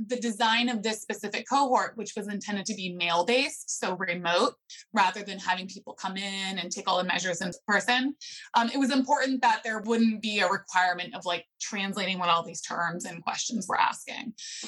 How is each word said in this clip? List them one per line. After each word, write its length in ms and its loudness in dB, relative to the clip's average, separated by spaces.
the 100 -2
design 520 2
of 140 -2
this 200 -2
specific 460 -6
cohort, 480 2
which 200 -8
was 120 -6
intended 380 -4
to 80 -4
be 200 -6
male-based, 840 0
so 180 -2
remote, 580 0
rather 300 2
than 160 -8
having 280 -2
people 260 -14
come 240 -8
in 420 -4
and 120 -6
take 180 -6
all 100 2
the 60 2
measures 380 -2
in 80 -2
person, 480 2
um, 160 4
it 80 -2
was 140 4
important 500 2
that 220 6
there 160 -2
wouldn't 420 4
be 160 -2
a 100 4
requirement 680 2
of, 120 -8
like, 200 -2
translating 580 -2
what 120 2
all 120 4
these 200 -10
terms 420 -4
and 180 -10
questions 460 -4
were 100 0
asking. 540 -2